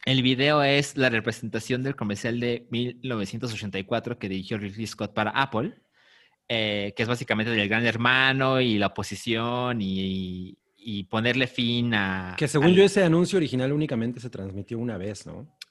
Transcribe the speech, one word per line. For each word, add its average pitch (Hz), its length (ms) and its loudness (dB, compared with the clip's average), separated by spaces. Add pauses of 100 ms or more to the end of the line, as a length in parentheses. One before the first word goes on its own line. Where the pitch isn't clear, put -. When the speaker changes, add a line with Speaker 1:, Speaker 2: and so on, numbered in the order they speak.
Speaker 1:
El 131 160 4
video 135 400 4
es 139 340 2
la 131 140 4
representación 113 720 -2
del 135 120 -4
comercial 113 460 -4
de 120 300 -2
mil 120 320 -4
novecientos 117 500 -6
ochenta 98 260 -6
y 95 60 -4
cuatro 117 340 -4
que 101 120 -6
dirigió 95 260 -6
Ridley 104 300 -8
Scott 104 260 -8
para 107 180 0
Apple, 135 440 -2 (720)
eh, 104 480 -2
que 120 60 0
es 113 60 0
básicamente 113 420 0
del 104 180 2
gran 113 160 2
hermano 131 800 4
y 113 160 4
la 101 100 4
oposición 117 920 -2
y, 95 760 -4 (200)
y 101 280 -8
ponerle 120 420 2
fin 120 480 0
a 95 440 -2
Speaker 2:
Que 147 100 0
según 151 200 4
Speaker 1:
al 185 80 8
Speaker 2:
yo, 196 80 8
ese 190 200 4
anuncio 175 320 4
original 135 360 0
únicamente 127 480 -2
se 117 100 -12
transmitió 98 480 -10
una 117 180 -4
vez, 98 300 -8
¿no? 90 280 -14 (160)